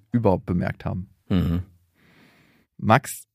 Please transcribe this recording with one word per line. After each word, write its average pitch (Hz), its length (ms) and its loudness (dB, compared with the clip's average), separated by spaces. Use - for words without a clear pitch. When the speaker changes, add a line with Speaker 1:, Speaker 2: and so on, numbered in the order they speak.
Speaker 1:
überhaupt 107 320 2
bemerkt 92 400 -4
haben. 92 240 -8
Speaker 2:
Mhm. 87 360 0
Speaker 1:
Max - 580 0